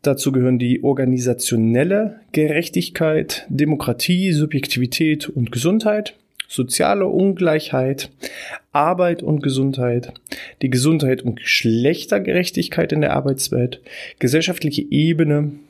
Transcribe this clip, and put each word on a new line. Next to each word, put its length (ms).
Dazu 280
gehören 300
die 240
organisationelle 1400
Gerechtigkeit, 1160
Demokratie, 840
Subjektivität 960
und 220
Gesundheit, 640
soziale 600
Ungleichheit, 1040
Arbeit 540
und 180
Gesundheit, 720
die 80
Gesundheit 520
und 180
Geschlechtergerechtigkeit 1500
in 80
der 140
Arbeitswelt, 680
gesellschaftliche 680
Ebene 600